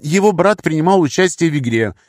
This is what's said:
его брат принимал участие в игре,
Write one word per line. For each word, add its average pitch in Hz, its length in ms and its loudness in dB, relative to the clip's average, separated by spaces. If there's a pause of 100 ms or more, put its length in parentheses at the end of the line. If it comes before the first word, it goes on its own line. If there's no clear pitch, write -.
его 196 300 2
брат 180 280 0
принимал 165 380 0
участие 170 500 0
в 147 80 -2
игре, 113 380 -2 (140)